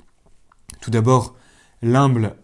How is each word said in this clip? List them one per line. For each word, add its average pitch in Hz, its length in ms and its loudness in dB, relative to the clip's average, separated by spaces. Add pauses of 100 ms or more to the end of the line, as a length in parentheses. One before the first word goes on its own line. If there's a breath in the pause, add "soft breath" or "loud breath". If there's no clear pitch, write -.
(800)
Tout - 80 -12
d'abord, 117 460 0 (480 soft breath)
l'humble 120 600 0